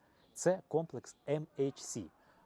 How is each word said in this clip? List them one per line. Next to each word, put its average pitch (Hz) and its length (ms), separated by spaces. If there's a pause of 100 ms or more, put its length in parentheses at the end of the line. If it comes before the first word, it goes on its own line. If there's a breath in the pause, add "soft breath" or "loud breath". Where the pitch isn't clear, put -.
(340 soft breath)
Це 185 340
комплекс 151 480 (120)
М 151 180 (100)
Х 139 160 (100)
С, 107 220 (420 loud breath)